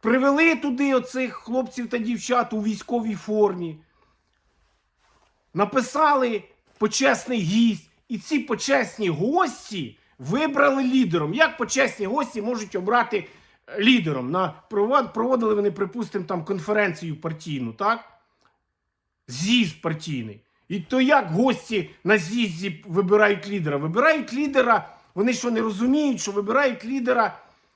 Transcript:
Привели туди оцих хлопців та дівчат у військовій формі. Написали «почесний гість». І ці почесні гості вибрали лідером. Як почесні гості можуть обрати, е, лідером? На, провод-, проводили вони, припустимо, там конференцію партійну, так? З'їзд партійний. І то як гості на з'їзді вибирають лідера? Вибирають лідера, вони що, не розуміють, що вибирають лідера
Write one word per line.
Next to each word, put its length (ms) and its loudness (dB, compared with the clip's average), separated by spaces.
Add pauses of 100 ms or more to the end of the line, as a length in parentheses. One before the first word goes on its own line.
Привели 560 4
туди 380 0
оцих 400 -2
хлопців 540 -6
та 100 -4
дівчат 540 -2
у 100 -2
військовій 520 -2
формі. 640 0 (1800)
Написали 880 2 (360)
«почесний 640 0
гість». 500 2 (180)
І 100 -6
ці 200 -2
почесні 680 -2
гості 920 -2 (200)
вибрали 680 2
лідером. 500 2
Як 220 2
почесні 500 -2
гості 360 -2
можуть 320 -6
обрати, 540 0 (380)
е, 140 -8
лідером? 500 2
На, 240 -2 (160)
провод-, 420 2
проводили 420 2
вони, 160 2
припустимо, 540 -6
там 200 -4
конференцію 760 -2
партійну, 520 -6
так? 320 -2 (1200)
З'їзд 520 0
партійний. 600 -6 (280)
І 120 -4
то 200 0
як 300 4
гості 600 0 (140)
на 140 4
з'їзді 680 -4
вибирають 600 2
лідера? 280 -2
Вибирають 580 0
лідера, 600 0 (180)
вони 180 0
що, 180 -2
не 100 0
розуміють, 600 0
що 120 -6
вибирають 520 0
лідера 540 -2 (380)